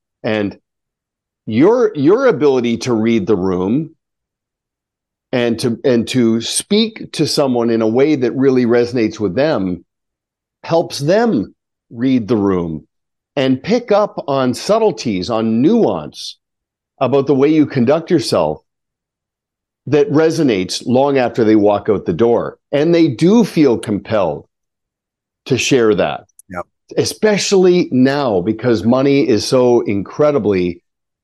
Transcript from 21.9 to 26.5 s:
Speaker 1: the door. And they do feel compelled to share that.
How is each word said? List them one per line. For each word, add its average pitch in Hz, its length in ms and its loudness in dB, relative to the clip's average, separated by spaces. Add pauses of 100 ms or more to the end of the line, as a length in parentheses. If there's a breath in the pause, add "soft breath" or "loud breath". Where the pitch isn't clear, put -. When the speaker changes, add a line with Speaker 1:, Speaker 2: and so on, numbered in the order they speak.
Speaker 1:
the 98 80 -4
door. 101 460 0 (140)
And 151 200 2
they 165 140 4
do 175 380 2
feel 139 340 2
compelled 95 680 -4 (960)
to 131 120 -2
share 113 380 2
that. 82 300 -4 (260)